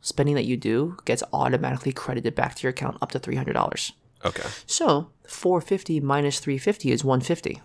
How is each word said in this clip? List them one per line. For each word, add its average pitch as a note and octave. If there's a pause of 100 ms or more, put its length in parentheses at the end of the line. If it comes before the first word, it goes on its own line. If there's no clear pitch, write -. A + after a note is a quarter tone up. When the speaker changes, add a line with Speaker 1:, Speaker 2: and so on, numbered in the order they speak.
Speaker 1:
spending C#3+
that C3
you B2
do C3
gets -
automatically B2+
credited A#2
back -
to -
your B2+
account B2+
up -
to C3+
three -
hundred C3
dollars. - (320)
Speaker 2:
Okay. - (160)
Speaker 1:
So E3 (160)
four F3+
fifty F3
minus C#3+
three C#3
fifty C3+
is B2
one C3
fifty. -